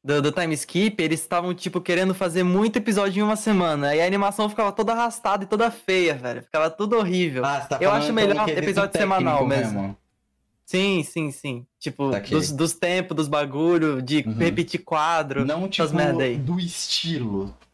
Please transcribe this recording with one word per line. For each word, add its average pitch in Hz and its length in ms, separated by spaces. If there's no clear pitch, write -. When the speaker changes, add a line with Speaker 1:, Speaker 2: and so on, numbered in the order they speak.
Speaker 1:
do, 143 200
do 147 100
time 165 220
skip, 190 480
eles 156 180
estavam, 180 320
tipo, 180 280
querendo 180 340
fazer 185 300
muito 202 320
episódio 202 440
em - 20
uma 214 140
semana, 170 580
e 156 60
a 170 60
animação 202 420
ficava 208 240
toda 214 200
arrastada 226 520
e - 40
toda 226 220
feia, 185 440
velho, 123 280
ficava 160 280
tudo 208 260
horrível. 175 480
Speaker 2:
Ah, 143 160
você - 80
tá - 80
Speaker 1:
Eu 185 140
Speaker 2:
falando, 208 60
Speaker 1:
acho 196 160
Speaker 2:
então, - 20
Speaker 1:
melhor 208 220
Speaker 2:
no 208 80
quesito 170 200
Speaker 1:
episódio 196 280
Speaker 2:
técnico 196 280
Speaker 1:
semanal 151 260
mesmo. 131 260
Speaker 2:
mesmo. 98 140
Speaker 1:
Sim, 185 380
sim, 151 280
sim. 127 360
Tipo, 139 340
Speaker 2:
Saquei. 101 260
Speaker 1:
dos, 156 120
dos 160 220
tempos, 180 420
dos 151 140
bagulho, 147 720
de 139 260
Speaker 2:
Uhum. 110 120
Speaker 1:
repetir 170 440
quadro, 151 600
Speaker 2:
Não, 160 220
Speaker 1:
essas 170 240
Speaker 2:
tipo, 147 60
Speaker 1:
merda 139 280
aí. 123 140
Speaker 2:
do 151 200
estilo. 127 960